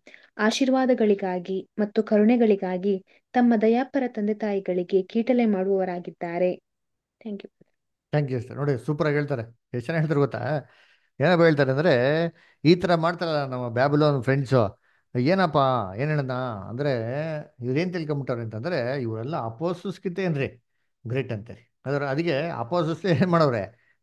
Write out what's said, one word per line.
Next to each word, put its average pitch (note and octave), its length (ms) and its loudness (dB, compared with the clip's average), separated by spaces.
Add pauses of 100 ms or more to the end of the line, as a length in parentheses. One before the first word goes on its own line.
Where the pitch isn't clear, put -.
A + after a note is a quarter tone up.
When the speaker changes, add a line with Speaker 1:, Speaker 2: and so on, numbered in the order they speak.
(380)
Speaker 1:
ಆಶೀರ್ವಾದಗಳಿಗಾಗಿ G#3+ 1300 0 (100)
ಮತ್ತು G#3 240 0
ಕರುಣೆಗಳಿಗಾಗಿ G#3 1040 2 (280)
ತಮ್ಮ A#3+ 280 4
ದಯಾಪರ B3+ 460 0
ತಂದೆ G#3+ 260 -2
ತಾಯಿಗಳಿಗೆ F#3+ 680 -2
ಕೀಟಲೆ A#3 440 0
ಮಾಡುವವರಾಗಿದ್ದಾರೆ. F3+ 1080 -2 (680)
Thank G3+ 200 -12
you. - 100 -20 (600)
Speaker 2:
Thank D3 140 2
you, B2+ 100 -4
sister. A#2 180 -10
ನೋಡಿ, C3+ 300 -2
ಸೂಪರ್ D3+ 220 -2
ಆಗಿ C#3+ 80 0
ಹೇಳ್ತಾರೆ. C#3 260 -2
ಎಷ್ಟ್ - 440 -10
ಚೆನ್ನಾಗಿ D#3+ 220 -2
ಹೇಳ್ತಾರೆ D3 120 0
ಗೊತ್ತಾ? C3+ 200 0 (800)
ಏನಪ್ಪ E3+ 240 4
ಹೇಳ್ತಾರೆ D3 280 4
ಅಂದ್ರೆ, D3+ 220 2 (680)
ಈ E3+ 120 8
ತರ F3 200 2
ಮಾಡ್ತಾರಲ್ಲ E3 500 -2
ನಮ್ಮ B2+ 240 -6
ಬ್ಯಾಬಿಲೋನ್ C#3+ 540 4
ಫ್ರೆಂಡ್ಸು, C3+ 400 2 (520)
ಏನಪ್ಪ, D#3 420 2 (380)
ಏನ್ C#3 140 -2
ಹೇಳೋಣ C#3 240 -2 (360)
ಅಂದ್ರೆ, C3+ 240 -2 (720)
ಇವ್ರೇನ್ E3 280 -2
ತಿಳ್ಕೊಂಬಿಟ್ಟವ್ರೆ C#3+ 480 -6
ಅಂತಂದ್ರೆ, B2 600 -4
ಇವರೆಲ್ಲ A#2 360 -6
ಅಪೋಸ್ತಲರ್ಸ್ಗಿಂತ E3+ 840 -6
ಏನ್ರಿ D3+ 280 -2 (600)
ಗ್ರೇಟ್ A#2+ 260 -4
ಅಂತಾರೆ. - 400 -14 (120)
ಅದ್ರ, C#3 180 -2
ಅದಕ್ಕೆ D3+ 460 -2
ಅಪೋಸ್ತಲರ್ಸ್ D#3 560 -2
ಏನ್ F3 260 2
ಮಾಡವ್ರೆ? C#3 320 4 (400)